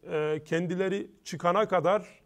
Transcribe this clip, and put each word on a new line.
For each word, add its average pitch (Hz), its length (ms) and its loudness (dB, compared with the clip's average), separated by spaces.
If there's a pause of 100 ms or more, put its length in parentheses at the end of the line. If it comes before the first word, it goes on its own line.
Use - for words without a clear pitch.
(120)
e, 156 340 -2
kendileri 180 640 -2 (120)
çıkana 180 440 0
kadar 185 400 2 (180)